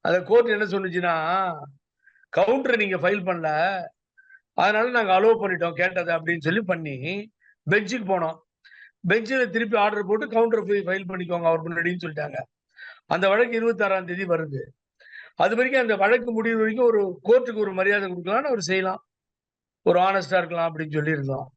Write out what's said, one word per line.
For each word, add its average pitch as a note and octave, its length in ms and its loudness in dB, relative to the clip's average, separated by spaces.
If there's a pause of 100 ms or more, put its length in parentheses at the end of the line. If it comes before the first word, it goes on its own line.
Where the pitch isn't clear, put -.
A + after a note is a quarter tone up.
அந்த F3 220 2
கோர்ட் A#3 240 4
என்ன G#3+ 180 0
சொன்னுச்சுன்னா, F3+ 880 -2 (840)
கவுண்டரை A#3+ 400 2
நீங்க G3 200 0
ஃபைல் F3+ 280 0
பண்ணல, E3+ 560 -2 (760)
அதனால G#3+ 360 2
நாங்க G3+ 300 4
அலோவ் A3+ 220 4
பண்ணிட்டோம் E3+ 300 -2
கேட்டதை F3 420 -2
அப்படின்னு E3 260 -2
சொல்லி E3 200 0
பண்ணி E3+ 720 -6 (400)
பெஞ்சுக்கு G#3 360 0
போனோம். E3+ 320 -2 (720)
பெஞ்சில A#3 420 0
திருப்பி A3+ 260 -2
ஆர்டர் G#3 300 2
போட்டு G#3+ 220 -2
கவுண்டர் A3+ 360 2
போய் G3+ 180 0
ஃபைல் F#3 260 -4
பண்ணிக்கோங்க F3 360 -6
அவர் E3 180 2
முன்னாடின்னு E3+ 400 -4
சொல்லிட்டாங்க. D3 340 -8 (720)
அந்த F3+ 220 2
வழக்கு A3+ 320 2
இருபத்தாறாம் G3 440 0
தேதி F3+ 200 -6
வருது. D#3+ 360 -2 (760)
அது F#3+ 220 2
வரைக்கும் B3+ 260 2
அந்த A3 140 0
வழக்கு A#3 360 2
முடிவு A3+ 260 0
வரைக்கும் A3 280 2
ஒரு G3+ 380 2
கோர்ட்டுக்கு A#3+ 320 4
ஒரு G3+ 160 -2
மரியாதை F#3+ 400 0
கொடுக்கலாம்னு F#3 300 -2
அவர் C4 180 -2
செய்யலாம், F#3 460 -2 (760)
ஒரு F3 160 4
ஆனஸ்டா F#3+ 400 2
இருக்கலாம் E3 400 -2
அப்படின்னு D#3 140 -6
சொல்லி D3+ 180 0
இருந்தோம். C#3 460 -4